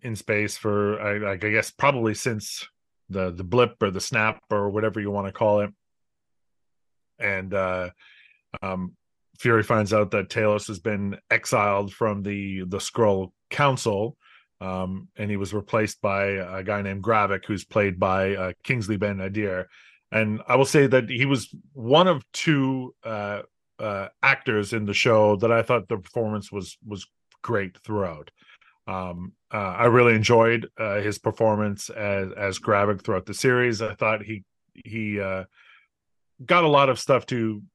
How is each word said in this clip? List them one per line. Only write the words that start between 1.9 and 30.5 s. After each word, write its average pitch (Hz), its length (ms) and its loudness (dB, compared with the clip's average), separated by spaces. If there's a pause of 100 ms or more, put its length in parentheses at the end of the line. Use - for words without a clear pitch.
since - 560 -6 (400)
the, 92 220 -4
the 90 140 -10
blip 120 380 2
or 98 80 2
the 95 100 -6
snap 110 500 -2
or 101 180 0
whatever 107 320 -2
you 101 100 -4
wanna 98 220 -4
call 104 280 4
it. 104 100 -2 (1500)
And, 98 360 -4
uh, 92 360 -2 (680)
um, 92 340 -6 (440)
Fury 113 240 4
finds 107 320 2
out 104 160 4
that 98 180 -2
Talos 107 380 0
has 95 140 -10
been 101 360 -4 (140)
exiled 104 640 0
from 104 300 -2
the, 98 420 -6
the 92 100 -6
Skrull 98 560 0 (160)
Council, 127 720 -2 (420)
um, 92 460 -6 (100)
and 104 140 -6
he 104 60 -2
was 98 180 -6
replaced 107 480 -2
by 98 220 0
a 95 400 -6
guy 104 180 -2
named 98 220 -6
Gravik, 101 420 2
who's 101 180 -4
played 98 360 0
by, 95 340 2
uh, 92 180 -4 (120)
Kingsley 107 320 -2
Ben-Adir. 98 680 -4 (440)
And 107 380 0
I 127 80 4
will 135 80 6
say 139 240 4
that 117 200 4
he 127 180 -2
was 135 280 -2 (180)
one 139 360 4
of 147 240 0
two, 131 600 0 (120)
uh, 104 380 -6 (360)
uh, 101 300 -6 (120)
actors 120 520 0
in 110 120 -2
the 101 80 -4
show 107 440 6
that 113 160 2
I 117 100 4
thought 117 260 0
the 110 100 -4
performance 107 520 -6
was, 98 340 -12
was 104 220 -12 (340)
great 98 380 -4
throughout. 92 540 -6 (560)
Um, 92 460 -10 (180)
uh, 110 60 -4
I 98 260 -2
really 120 300 8
enjoyed, 113 600 4